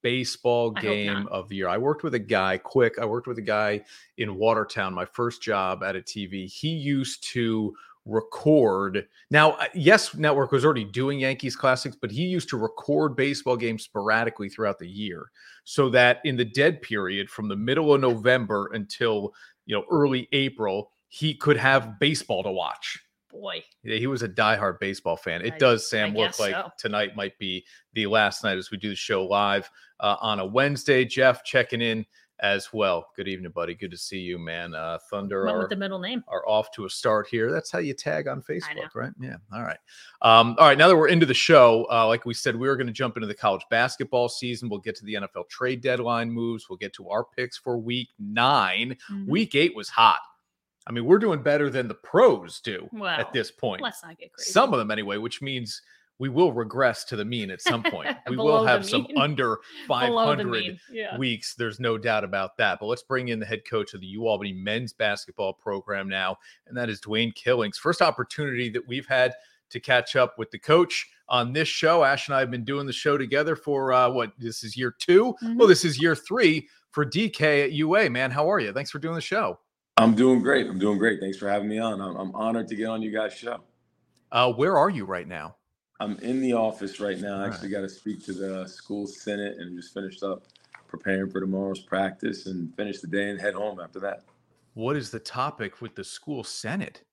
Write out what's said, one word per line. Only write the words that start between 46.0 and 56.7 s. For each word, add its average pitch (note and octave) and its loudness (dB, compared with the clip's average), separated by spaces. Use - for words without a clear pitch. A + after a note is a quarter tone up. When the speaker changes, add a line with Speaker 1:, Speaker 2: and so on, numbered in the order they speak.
Speaker 1:
moves. A#2 -6
We'll F#2 -12
get G2+ -10
to F#2 -18
our A2 -2
picks - -8
for A#2+ -4
week A#2+ -4
nine. A2+ 2
Speaker 2:
Mm-hmm. G2 -8
Speaker 1:
Week G3 0
eight D3 4
was G#2 -10
hot. A2 8
I - -10
mean, A#2 -2
we're F3 8
doing E3+ 0
better D3 2
than B2+ -2
the G#2+ -8
pros A#2+ 2
do G2 -8
Speaker 2:
Well, G#3 -8
Speaker 1:
at D3+ -4
this G#3+ -2
point. G2 -6
Speaker 2:
let's A#3 -8
not E3+ -20
get - -20
crazy. - -8
Speaker 1:
Some B3+ 4
of C#3 2
them G#2+ -2
anyway, G#2 -4
which A#2 -8
means C3 -8
we C3+ -4
will D3 4
regress A#2 0